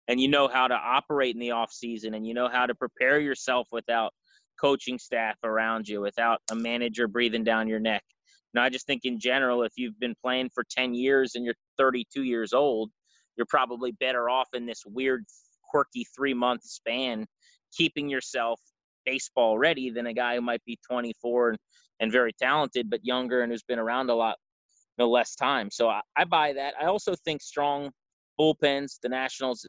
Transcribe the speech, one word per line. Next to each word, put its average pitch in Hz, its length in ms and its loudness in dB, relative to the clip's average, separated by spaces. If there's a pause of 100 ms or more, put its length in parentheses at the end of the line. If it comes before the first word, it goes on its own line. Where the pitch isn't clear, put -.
and 123 120 2
you 135 80 4
know 143 200 4
how 127 200 2
to 123 60 2
operate 131 600 0
in 117 60 -10
the 120 100 -4
off 117 220 -2
season 110 420 -8
and 110 120 -6
you 117 80 -6
know 123 140 0
how 123 180 2
to 120 80 -4
prepare 131 460 0
yourself 131 520 -2
without 113 400 -2 (460)
coaching 135 400 0
staff 113 460 -2
around 110 420 0
you, 107 140 -4
without 113 400 0 (100)
a 117 40 -4
manager 117 540 -2
breathing 117 360 0
down 110 240 2
your 110 120 -2
neck. 107 220 0 (520)
Now, 120 80 4
I 131 80 4
just 127 160 -6
think 135 180 -2
in 120 160 -4
general, 123 440 2
if 110 120 -4
you've 110 240 -8
been 120 140 -4 (100)
playing 127 300 -2
for 120 160 -4
ten 127 240 -2
years 131 400 2
and 123 100 -4
you're 117 160 -4 (160)
thirty-two 131 460 0
years 117 320 -2
old, 123 360 2 (460)
you're 120 140 -2
probably 123 420 0
better 123 380 0
off 127 240 0
in 120 100 -4
this 117 220 -10
weird, 127 400 -2 (440)
quirky 131 360 0 (100)
three-month 123 460 0
span 117 640 -6 (500)
keeping 147 320 0
yourself 120 500 -4 (460)
baseball 120 540 2
ready 135 320 2
than 120 160 -4
a 113 80 -6
guy 120 220 0
who 123 40 0
might 120 240 -2
be 117 140 -12 (100)
twenty-four 120 640 0
and, 110 80 -2 (420)
and 110 120 0
very 120 200 4
talented, 131 560 0
but 107 160 -2
younger 123 380 0
and 120 100 -2
who's 113 120 -6
been 120 140 -2
around 120 300 0
a 120 60 2
lot, 113 240 0 (580)
you 120 80 2
know, 117 60 4
less 120 240 4
time. 135 360 0
So 117 200 2
I, 104 100 -2 (160)
I 160 80 4
buy 156 300 2
that. 143 260 -4
I 151 60 0
also 190 280 0
think 156 280 -6
strong 143 480 -2 (500)
bullpens, 143 640 2
the 123 80 -2
Nationals 131 580 -4